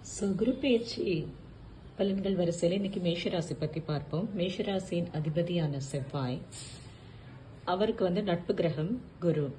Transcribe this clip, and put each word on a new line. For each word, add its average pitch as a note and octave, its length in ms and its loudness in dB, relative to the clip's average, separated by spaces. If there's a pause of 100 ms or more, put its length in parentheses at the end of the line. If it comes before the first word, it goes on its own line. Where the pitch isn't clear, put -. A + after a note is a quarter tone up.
So, - 340 -2
குரு B3 260 2
பெயர்ச்சி A3 640 2 (720)
பலன்கள் G3 380 2
வரிசையில E3+ 340 4
இன்னைக்கு G3 300 0
மேஷராசி E3+ 580 0
பத்தி D#3 220 -2
பார்ப்போம். D#3 560 -2
மேஷராசியின் F#3 760 0
அதிபதியான D#3 640 2
செவ்வாய், C3+ 640 -2 (1200)
அவருக்கு G3+ 400 4
வந்து F3+ 180 4
நட்பு F3 320 2
கிரகம் E3+ 460 2 (200)
குரு. D3 380 2